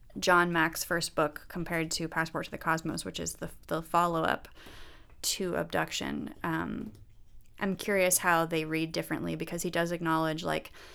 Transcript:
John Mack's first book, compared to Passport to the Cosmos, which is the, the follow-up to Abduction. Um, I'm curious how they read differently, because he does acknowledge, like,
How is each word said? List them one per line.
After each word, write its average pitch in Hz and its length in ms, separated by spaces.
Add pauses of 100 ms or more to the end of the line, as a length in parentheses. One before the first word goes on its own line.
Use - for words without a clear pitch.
(180)
John 175 340
Mack's 165 320
first 170 300
book, 151 340
compared 165 440
to 160 160
Passport 160 380
to - 40
the - 80
Cosmos, 160 460
which - 160
is 160 140
the, - 160 (160)
the 160 160
follow-up 170 640 (760)
to - 340
Abduction. - 840
Um, - 500 (680)
I'm 190 160
curious 185 420
how 165 280
they 160 180
read 160 280
differently, 165 440
because 165 260
he 180 80
does 170 220
acknowledge, 160 520
like, 156 280 (220)